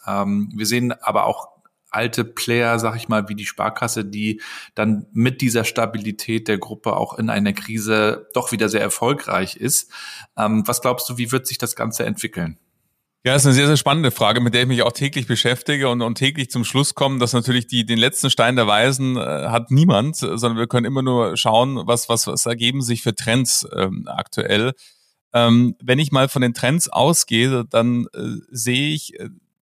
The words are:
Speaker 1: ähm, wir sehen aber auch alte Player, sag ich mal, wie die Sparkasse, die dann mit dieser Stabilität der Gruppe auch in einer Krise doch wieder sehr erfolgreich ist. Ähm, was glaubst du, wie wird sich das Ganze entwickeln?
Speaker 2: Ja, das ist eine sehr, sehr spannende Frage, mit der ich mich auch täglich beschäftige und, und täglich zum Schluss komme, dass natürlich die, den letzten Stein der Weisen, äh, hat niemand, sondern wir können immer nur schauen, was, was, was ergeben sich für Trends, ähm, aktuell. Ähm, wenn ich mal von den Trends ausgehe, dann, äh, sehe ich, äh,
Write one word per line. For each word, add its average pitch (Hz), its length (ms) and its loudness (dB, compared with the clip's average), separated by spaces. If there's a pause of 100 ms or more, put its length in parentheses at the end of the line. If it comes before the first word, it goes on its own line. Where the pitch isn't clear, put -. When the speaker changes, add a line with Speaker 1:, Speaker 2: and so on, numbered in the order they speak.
Speaker 1:
ähm, 101 480 -2
wir 107 100 -6
sehen 120 280 0
aber 104 340 0
auch - 220 -4 (420)
alte 117 340 -2
Player, 117 540 0
sag 113 180 -2
ich 113 120 -10
mal, 107 200 0
wie 107 60 -8
die 104 120 -10
Sparkasse, 107 580 -4
die 107 360 -4 (340)
dann 107 380 0
mit 123 280 0
dieser 117 240 0
Stabilität 113 840 -4
der 104 100 2
Gruppe - 380 -4
auch - 220 -2
in 113 120 -2
einer 101 220 0
Krise 107 800 0
doch 123 200 -2
wieder 110 160 2
sehr 104 120 0
erfolgreich 104 760 -2
ist. - 340 -2 (460)
Ähm, 107 300 2
was 120 140 -2
glaubst 123 280 -2
du, 123 100 -6
wie 120 120 -4
wird 131 160 -2
sich - 120 -6
das - 180 -4
Ganze 113 280 -4
entwickeln? 92 540 -6 (680)
Speaker 2:
Ja, 127 60 4
das 139 80 4
ist 131 60 6
eine 135 80 8
sehr, 143 140 6
sehr 151 100 4
spannende 143 320 2
Frage, 113 300 2
mit 120 120 2
der 120 80 4
ich 127 80 2
mich 120 140 2
auch 120 100 0
täglich 139 340 -4
beschäftige 127 600 0
und, 120 140 0
und 117 140 -2
täglich 135 340 -2
zum 120 120 -2
Schluss 135 320 0
komme, 135 240 0
dass 120 140 0
natürlich 123 340 0
die, 117 200 -2
den 117 100 0
letzten 120 320 2
Stein 123 260 2
der 120 120 2
Weisen, 127 500 2
äh, 76 320 -4
hat 117 220 -2
niemand, 147 460 4
sondern 113 420 -2
wir 117 80 -2
können 120 180 0
immer 135 160 -2
nur 120 380 0
schauen, 120 480 2
was, 117 240 0
was, 117 160 0
was - 180 -2
ergeben 120 380 0
sich 117 180 -2
für 113 140 0
Trends, - 600 0
ähm, - 340 -4
aktuell. - 640 -2 (580)
Ähm, 120 500 6
wenn 127 180 2
ich 143 120 -2
mal 135 160 4
von 131 140 -2
den 123 100 2
Trends 139 380 0
ausgehe, 123 720 2
dann, 120 480 0
äh, - 280 -8 (100)
sehe 123 400 0
ich, - 280 -8
äh, 90 120 -12 (340)